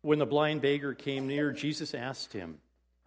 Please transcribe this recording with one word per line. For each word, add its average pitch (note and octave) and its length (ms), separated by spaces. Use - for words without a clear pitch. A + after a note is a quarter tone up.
When D3+ 180
the C#3+ 80
blind D3+ 340
beggar C#3 340
came C3+ 340
near, C#3+ 240
Jesus D3 420
asked C3 380
him, E2 280